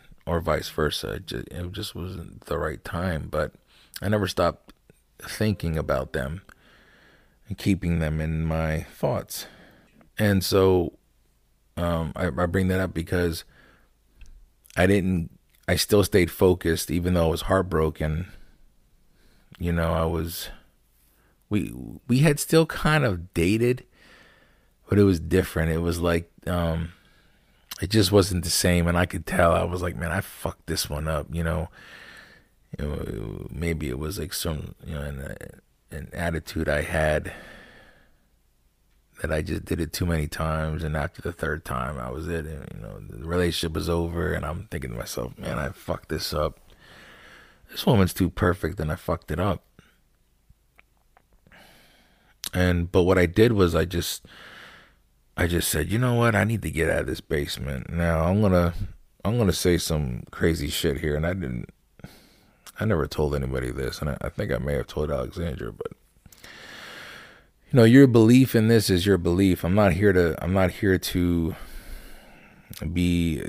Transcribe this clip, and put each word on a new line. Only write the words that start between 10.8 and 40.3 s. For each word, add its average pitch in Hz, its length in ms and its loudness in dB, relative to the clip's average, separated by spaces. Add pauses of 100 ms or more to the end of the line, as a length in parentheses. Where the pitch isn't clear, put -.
um, 85 380 -2
I, 90 120 -4
I 85 200 -2
bring 92 220 2
that 92 120 2
up 90 120 -4
because 87 520 -2 (1300)
I 90 100 4
didn't, 92 440 2 (360)
I 92 100 2
still 101 280 4
stayed 90 260 4
focused, 90 600 2
even 87 240 0
though 85 140 4
I - 20 2
was 80 120 -2
heartbroken. 80 840 0 (1300)
You 85 140 -2
know, 82 200 0
I 82 120 0
was, 82 440 -4 (1000)
we, 73 240 -2 (360)
we 123 100 2
had 147 220 4
still 160 260 4
kind 151 380 0
of 90 280 -4
dated, 110 540 2 (1000)
but 98 100 4
it 104 60 8
was 92 160 4
different. 82 500 0
It 80 80 0
was 85 220 -2
like, 85 300 0 (160)
um, 82 460 -2 (920)
it 95 80 -6
just 101 220 4
wasn't 92 320 4
the 85 60 -6
same. 87 360 2
And 85 100 2
I 87 100 2
could - 200 -8
tell, 90 260 4
I 87 120 2
was 87 180 -4
like, 87 140 -6
"Man, 80 160 -6
I 95 80 -2
fucked - 460 -10
this 80 220 -4
one 76 200 -4
up," 78 240 -4
you 85 100 -4
know? 82 260 -4 (1080)
You 71 80 -6
know, 53 640 -8
maybe 78 380 -4
it 62 100 -6
was, 78 200 -6
like, - 140 -8
some, - 420 -6 (100)
you 80 100 -10
know, 71 80 -6
an, 71 340 -10 (560)
an 73 200 -12
attitude 80 560 -4
I 73 140 0
had 78 500 0 (1900)
that 78 100 -4
I 80 100 0
just 85 220 -6
did 85 160 -4
it 78 120 -4
too - 140 -2
many 80 200 0
times, 78 560 -4